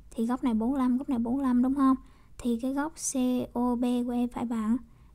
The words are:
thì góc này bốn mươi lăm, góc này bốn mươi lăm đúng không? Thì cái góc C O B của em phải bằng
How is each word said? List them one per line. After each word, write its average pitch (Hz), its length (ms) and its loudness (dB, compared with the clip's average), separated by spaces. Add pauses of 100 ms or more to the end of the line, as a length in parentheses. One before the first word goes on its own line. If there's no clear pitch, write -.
(120)
thì 226 140 -4
góc 247 180 -2
này 240 100 2
bốn 220 180 0
mươi 285 80 0
lăm, 254 180 2
góc 277 120 -4
này 240 100 0
bốn 233 160 0
mươi 277 80 0
lăm 247 180 4
đúng 269 140 2
không? 262 200 4 (420)
Thì 240 240 -2
cái 269 120 -2
góc 294 200 -2
C - 220 -6 (380)
O 240 220 0
B 247 80 -2 (220)
của 240 60 -4
em 240 180 0
phải 247 160 -6
bằng 226 320 0 (380)